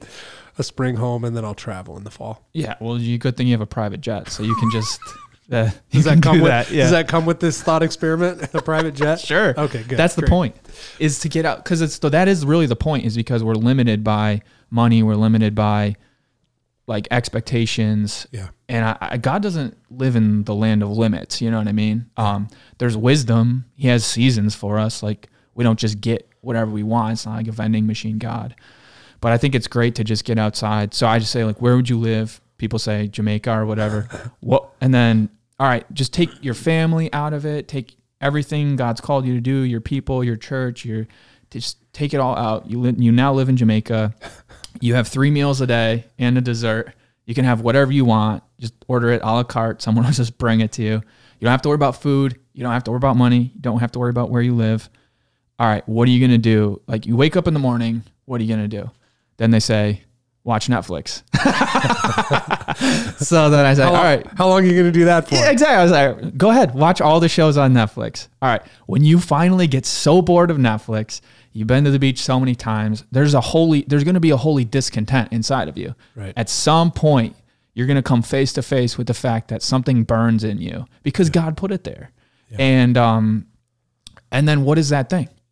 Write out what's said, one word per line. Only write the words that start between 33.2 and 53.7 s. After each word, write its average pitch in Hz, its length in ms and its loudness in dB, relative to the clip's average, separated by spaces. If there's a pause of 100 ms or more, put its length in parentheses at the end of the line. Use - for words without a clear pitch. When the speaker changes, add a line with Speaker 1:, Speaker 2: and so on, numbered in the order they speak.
Speaker 2:
or 110 140 -2
whatever. 107 420 -4 (280)
Speaker 1:
<laughs> - 60 -20
Speaker 2:
What? 123 280 0 (100)
And 131 140 2
then, 113 360 4 (300)
all 135 80 2
right, 123 260 -2
just 135 200 -4
take 170 160 0 (140)
your 127 100 -4
family 165 580 0
out 147 220 -4
of 147 120 -6
it. 147 220 -6
Take - 300 -10 (240)
everything 147 540 -2
God's 120 260 -4
called 139 240 -2
you 127 80 -2
to 120 80 -2
do, 135 200 -2
your 120 200 -2
people, 131 420 -4
your 120 120 -2
church, 127 500 -8
your, 110 220 -6 (420)
just - 280 -12 (160)
take 147 200 -6
it 143 60 0
all 127 180 -2
out. 110 320 -4
You 120 100 -6
li-, 123 180 0
you 117 140 4
now 131 220 4
live 135 160 0
in 131 80 2
Jamaica. 110 560 0 (680)
You 120 120 0
have 123 140 0
three 139 240 0
meals 143 300 0
a 127 60 0
day 113 380 0 (140)
and 123 180 2
a 127 40 2
dessert. 117 520 -4 (320)
You 117 80 -8
can 127 120 0
have 120 160 2
whatever 131 300 2
you 135 140 2
want. 110 380 0 (160)
Just 117 140 -10 (140)
order 120 220 0
it 120 140 0
a - 100 -6
la 120 100 0
carte. 113 380 -4
Someone 117 240 0
<laughs> - 0 -
will 131 60 0
just 117 260 -2
bring 113 240 0
it 110 120 -2
to 113 100 -6
you. 107 100 -2
You - 480 -10
don't 117 100 2
have 127 120 0
to 147 60 0
worry 147 60 2
about 139 280 0
food. 139 360 0 (140)
You 131 80 -14
don't 123 120 -4
have 123 100 -2
to 110 80 -6
worry 123 60 -2
about 127 200 2
money. 123 380 2
You - 60 -18
don't 120 180 -2